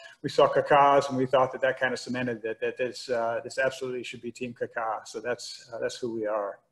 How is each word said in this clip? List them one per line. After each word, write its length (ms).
we 60
saw 180
Kaka's, 640
and 80
we 100
thought 260
that 100
that 180
kind 120
of 60
cemented 440
that, 180
that 160
this, 320
uh, 340
this 160
absolutely 460
should 160
be 100
Team 260
Kaka. 500
So 140
that's, 520
uh, 60
that's 180
who 160
we 140
are. 320